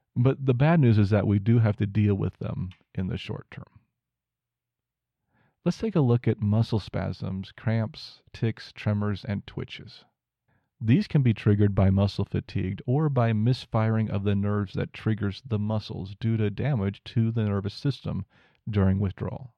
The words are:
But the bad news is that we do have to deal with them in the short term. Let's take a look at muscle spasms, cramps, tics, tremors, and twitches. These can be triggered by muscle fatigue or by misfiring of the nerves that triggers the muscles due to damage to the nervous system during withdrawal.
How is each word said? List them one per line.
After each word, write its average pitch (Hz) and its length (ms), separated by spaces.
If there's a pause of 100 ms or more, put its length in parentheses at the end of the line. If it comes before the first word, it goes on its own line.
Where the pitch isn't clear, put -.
(160)
But 131 280
the 131 80
bad 151 280
news 113 180
is 101 120
that 101 160
we 101 120
do 113 220
have 107 160
to 104 100
deal 101 300
with 101 220
them - 320 (240)
in 92 120
the 85 100
short - 360
term. - 160 (2000)
Let's 175 140
take 226 160
a 165 60
look 120 260
at 110 160
muscle 107 380
spasms, 95 720
cramps, - 680 (100)
tics, - 400
tremors, 104 520
and 101 220
twitches. - 580 (760)
These 131 260
can 143 160
be 120 100
triggered 104 440
by 95 140
muscle 98 340
fatigue 98 640
or 147 220
by 117 240
misfiring 110 760
of 98 140
the 101 100
nerves 104 380
that - 200
triggers 104 500
the 107 180
muscles 101 580
due 113 200
to 107 120
damage 101 540
to 113 260
the 113 140
nervous 101 300
system 95 500 (440)
during 95 300
withdrawal. 98 600